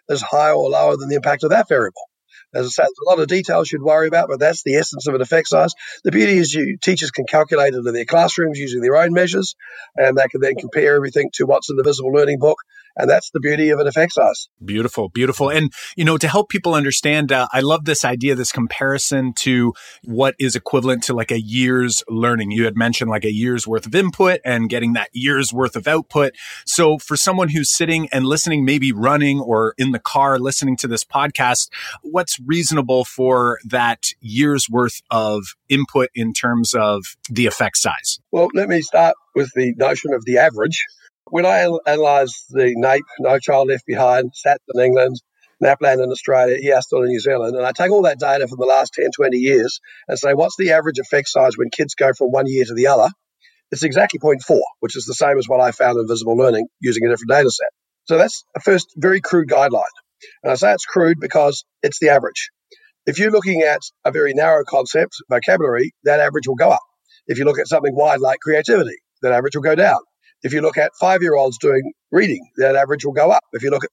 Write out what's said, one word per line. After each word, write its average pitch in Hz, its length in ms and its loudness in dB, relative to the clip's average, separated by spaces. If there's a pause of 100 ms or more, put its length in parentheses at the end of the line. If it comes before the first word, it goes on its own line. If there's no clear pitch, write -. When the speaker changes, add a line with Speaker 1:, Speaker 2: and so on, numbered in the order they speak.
Speaker 1:
is 143 120 -4
higher 151 320 2
or 147 160 0
lower 147 280 2
than 139 120 -8
the 143 80 -2
impact 143 280 -2
of 151 60 2
that 226 180 2
variable. 117 340 0 (520)
As 127 120 -2
I - 20 -6
say, 160 140 -2
there's - 240 -2
a 180 40 2
lot 170 120 2
of 147 60 -2
details 170 440 -2
you'd 143 100 -6
worry 156 240 2
about, 165 220 0
but 139 100 -4
that's 156 240 0
the 139 120 -2
essence 143 320 -2
of 143 80 -2
an 127 80 0
effect 160 260 0
size. - 240 2 (320)
The 190 80 0
beauty 202 240 4
is 160 160 2
you, 139 300 -2
teachers 165 280 -2
can 131 140 -6
calculate 147 480 2
it 127 60 -4
in 120 160 -4
their 120 100 -4
classrooms 165 540 0
using 127 240 -6
their 131 140 4
own 170 180 4
measures, 185 400 0 (420)
and 131 220 2
they 135 100 4
can 131 140 -4
then 135 140 0
compare 143 380 0
everything 139 400 -2
to 139 120 -2
what's 139 240 0
in 139 60 -6
the 135 60 0
visible 131 300 0
learning 143 280 2
book. 151 180 2 (360)
And - 140 -2
that's 143 220 2
the 156 100 -6
beauty 151 300 0
of 147 80 2
an 147 80 2
effect 156 260 0
size. 107 380 0 (120)
Speaker 2:
Beautiful, 104 460 -4
beautiful. 127 400 -2
And, 151 240 -2 (240)
you 175 80 0
know, 160 140 2
to 156 100 -2
help 202 220 0
people 175 240 -2
understand, 147 580 0
uh, 127 180 0
I 131 100 0
love 151 260 0
this 156 180 -2
idea, 127 300 0
this 123 180 -6
comparison 135 880 -2
to 123 340 0 (320)
what 127 340 0
is 131 160 -2
equivalent 123 500 -4
to, 131 100 -4
like, 117 160 -4
a 117 100 -2
year's 123 640 -2
learning. 113 440 -2
You 113 160 0
had 107 100 -4
mentioned, 113 340 -2
like, 107 140 -4
a 107 80 -2
year's 120 340 -2
worth 110 200 -4
of 110 80 -8
input 185 500 0
and 117 240 -2
getting 117 240 -2
that 110 220 -4
year's 135 400 -2
worth 127 200 -2
of 117 140 -6
output. 147 460 0 (320)
So 156 320 2
for - 180 -6
someone 185 320 0
who's 151 220 -2
sitting 160 420 -2
and 131 140 0
listening, 151 360 0
maybe 135 300 2
running 139 480 0
or 110 380 0
in 131 140 0
the 117 60 -2
car 139 400 0
listening 131 400 -2
to - 80 -6
this 117 160 -4
podcast, 139 680 -2 (320)
what's 170 420 -4
reasonable 135 640 0
for 123 580 0
that 117 440 -2 (120)
year's 135 480 0
worth 120 320 -2 (100)
of 107 440 -2 (160)
input 135 440 -2
in 113 200 -4
terms 120 400 -2
of 104 420 -2 (140)
the 117 160 0
effect 104 320 -2
size? - 420 -4 (120)
Speaker 1:
Well, 175 200 2
let 202 160 0
me 170 140 0
start 165 320 2 (200)
with 135 200 0
the 127 240 0
notion 135 340 0
of 117 140 -4
the 120 100 2
average. 151 480 2 (420)
When 175 200 0
I 185 140 4
an-, 170 260 0
analyse 143 640 2
the 127 260 2
naep, 131 280 2 (140)
No 131 200 2
Child 135 300 2
Left 135 180 -4
Behind, 123 460 0
sats 143 240 0 (180)
in 123 80 2
England, 127 340 4 (480)
naplan 139 380 4
in 127 80 -2
Australia, 127 500 2
E 139 120 2
R 131 100 4
still - 200 -2
in 123 60 2
New 123 120 0
Zealand, 123 360 -2
and 127 80 -2
I 131 80 -2
take 180 180 0
all 208 120 4
that 151 160 2
data 139 300 0
from 123 100 -14
the 127 80 0
last 135 260 2
ten, 135 240 0
twenty 131 220 2
years 123 420 2 (280)
and 135 100 -4
say, 143 160 0
"What's 156 240 0
the 185 140 2
average 156 260 0
effect 139 300 -2
size 131 280 2
when 120 140 -4
kids - 240 -4
go 135 180 2
from 127 200 -2
one 135 140 0
year 131 200 0
to 117 80 -8
the 123 140 2
other?" 131 200 4 (640)
It's 147 140 -6
exactly 147 340 0
point 139 240 2
four, 123 200 2 (180)
which - 140 -6
is 123 120 -10
the 127 80 -8
same 143 240 2
as 117 100 -2
what 127 120 2
I 123 100 4
found 120 280 0
in 113 80 -2
visible 117 300 -2
learning 120 300 2 (140)
using 117 260 0
a - 20 4
different 117 220 -2
data 139 200 2
set. - 200 -6 (340)
So 165 140 2
that's 220 260 0 (100)
a 151 60 -10
first 190 360 0
very 185 260 0
crude 165 260 0
guideline. 120 360 0 (580)
And 131 100 -2
I 131 40 -2
say 202 160 2
it's 185 120 -2
crude 170 340 2
because 143 460 0 (180)
it's 143 160 -2
the 151 120 4
average. - 400 0 (560)
If 143 120 -4
you're 214 120 2
looking 185 320 2
at 147 180 2 (240)
a 143 60 0
very 143 240 -2
narrow 156 340 2
concept, 139 460 0 (160)
vocabulary, 131 640 0 (100)
that 147 160 4
average 147 260 -2
will 131 100 -4
go 156 120 4
up. - 140 2 (440)
If 117 120 -4
you 139 60 -2
look 143 140 2
at 151 100 -4
something 147 260 0
wide 147 260 2
like 131 200 -2
creativity, 156 580 0 (240)
that 127 100 0
average 135 240 0
will 143 60 -6
go 156 120 2
down. 180 240 2 (460)
If 127 80 -6
you - 80 -2
look 156 160 -2
at 156 140 0 (100)
five-year-olds 160 580 0
doing 135 340 0 (180)
reading, 180 340 0 (120)
that 135 180 2
average 139 300 0
will 143 80 -6
go 151 180 2
up. - 120 2 (100)
If 113 100 -8
you 135 80 -2
look - 140 -2
at - 80 -10